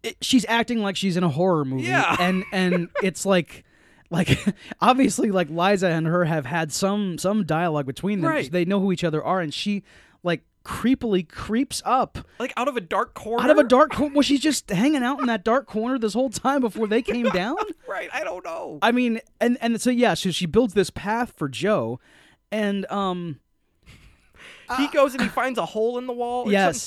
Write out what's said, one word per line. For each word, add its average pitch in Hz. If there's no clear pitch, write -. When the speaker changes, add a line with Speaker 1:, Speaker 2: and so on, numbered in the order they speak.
Speaker 1:
It, -
she's 233
acting 233
like 196
she's 185
in 185
a 170
horror 160
movie. 131
Speaker 2:
Yeah. 233
Speaker 1:
And, 185
and 180
Speaker 2:
<laughs> -
Speaker 1:
it's 190
like, 190
like, -
<laughs> -
obviously, 240
like, 180
Liza 180
and 165
her 175
have 156
had 156
some, 196
some 196
dialogue 156
between 190
them. 320
Speaker 2:
Right. 190
Speaker 1:
They 175
know 196
who 190
each 175
other 156
are, 180
and 156
she, 202
like, 175
creepily 220
creeps -
up 226
Speaker 2:
Like, 240
out 247
of 262
a 233
dark 202
corner? 233
Speaker 1:
out 269
of 302
a 294
dark 254
cor-, 294
well, 285
she's 277
just 294
hanging 247
out 269
in 262
that 226
dark 247
corner 240
this 220
whole 254
time 277
before 220
they 220
came 233
Speaker 2:
<laughs> -
Speaker 1:
down? 202
Speaker 2:
Right, -
I 269
don't 190
know. 165
Speaker 1:
I 226
mean, 240
and, 240
and 233
so, 247
yeah, 233
so 185
she 175
builds 202
this 196
path 226
for 147
Joe, 127
and, 202
um, 180
Speaker 2:
He 269
Speaker 1:
uh, 285
Speaker 2:
goes 277
and 247
he 196
finds 247
a 170
hole 226
in 254
the 254
wall 240
or 202
Speaker 1:
Yes. 190